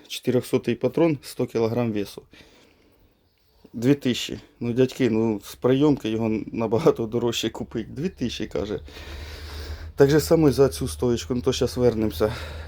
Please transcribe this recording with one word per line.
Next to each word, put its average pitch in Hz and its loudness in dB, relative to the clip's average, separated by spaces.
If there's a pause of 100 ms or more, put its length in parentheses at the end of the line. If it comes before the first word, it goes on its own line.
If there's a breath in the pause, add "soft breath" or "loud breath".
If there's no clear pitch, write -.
Чотирьохсотий 120 0
патрон, 151 0
сто - -6
кілограм 117 0
весу. 101 -6 (1500 soft breath)
Дві 123 4
тисячі. 123 -4 (200)
Ну, 120 -4
дядьки, 127 2
ну, 110 0
з - -16
прийомки 135 2
його 110 0 (220)
набагато 113 2
дорожче 117 -2
купить. - -8
Дві 143 -6
тисячі, - -6
каже. 98 -6 (1160 loud breath)
Так 139 8
же 151 6
саме 156 6
за 127 6
цю 131 -4
стоечку. 120 -2
Ну, 123 -2
то 127 0
щас 123 -2
вернемося. 110 2 (340 loud breath)